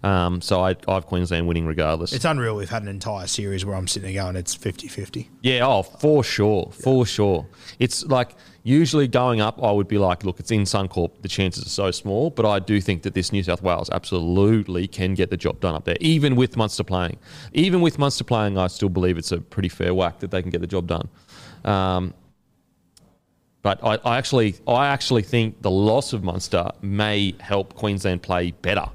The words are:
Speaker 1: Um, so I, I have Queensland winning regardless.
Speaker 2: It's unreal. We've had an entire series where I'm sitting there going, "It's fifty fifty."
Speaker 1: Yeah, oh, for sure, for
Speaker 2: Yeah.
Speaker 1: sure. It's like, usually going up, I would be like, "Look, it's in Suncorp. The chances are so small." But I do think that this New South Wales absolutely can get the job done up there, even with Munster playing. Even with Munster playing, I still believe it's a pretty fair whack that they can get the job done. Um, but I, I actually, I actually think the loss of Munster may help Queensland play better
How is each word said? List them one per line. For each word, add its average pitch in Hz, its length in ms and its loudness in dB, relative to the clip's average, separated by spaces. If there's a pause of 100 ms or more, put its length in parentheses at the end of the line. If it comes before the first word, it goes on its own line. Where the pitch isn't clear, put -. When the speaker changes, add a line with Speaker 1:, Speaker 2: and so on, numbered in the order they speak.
Speaker 1:
Um, 90 380 2
so 92 200 0
I, 92 140 2 (120)
I 92 80 0
have 92 120 -2
Queensland 87 400 0
winning 82 180 0
regardless. 80 480 -2
Speaker 2:
It's 131 120 -4
unreal. 127 300 0
We've 101 140 -8
had 110 140 -6
an 104 40 -10
entire 95 400 -8
series 98 380 -4
where 101 100 -4
I'm 92 120 -4
sitting 95 260 -6
there 98 100 -4
going, 92 120 -6
"It's 90 180 -6
fifty - 340 -8
fifty." - 420 -12 (120)
Speaker 1:
Yeah, 123 240 2
oh, 120 180 4
for 147 400 2
sure, 104 480 0
for 131 280 2
Speaker 2:
Yeah. 123 60 4
Speaker 1:
sure. 98 420 0 (320)
It's - 260 0
like, 127 260 0 (300)
usually 143 460 4
going 123 340 2
up, 107 220 0
I 110 80 4
would 101 160 2
be 104 100 0
like, 92 260 2
"Look, 90 160 -4
it's - 120 -6
in 107 120 2
Suncorp. 92 600 -2
The 98 40 -8
chances 92 380 -2
are - 40 -12
so 98 200 0
small." 104 400 -2
But 113 160 0
I 104 140 4
do 104 220 2
think 92 220 -2
that 98 120 -4
this 92 160 -2
New 101 100 0
South 87 220 -2
Wales 90 280 0
absolutely 92 960 2
can 95 280 -2
get 90 160 0
the 92 60 -4
job - 220 -2
done 87 140 0
up 78 120 -6
there, - 160 0
even 151 340 4
with 123 200 2
Munster 107 280 -2
playing. 90 340 -2 (360)
Even 180 280 4
with 170 160 2
Munster 139 280 0
playing, 104 340 0
I 92 80 2
still 98 220 -2
believe 90 280 2
it's 85 140 -6
a 87 80 -2
pretty 92 300 -4
fair 87 260 -2
whack 90 240 0
that 92 100 -8
they 92 140 -2
can 90 80 -6
get 85 100 -2
the 87 60 -6
job 87 200 -2
done. 85 200 -2 (560)
Um, 92 500 0 (1500)
but 98 220 -2
I, 110 120 2 (100)
I 123 120 0
actually, 117 380 0 (120)
I 127 200 2
actually 131 360 0
think 110 380 -2
the 98 100 0
loss 110 420 2
of 104 100 -4
Munster 90 460 -2 (120)
may 101 580 0
help 98 360 -2
Queensland 98 460 -2
play 90 300 -2
better 90 440 -2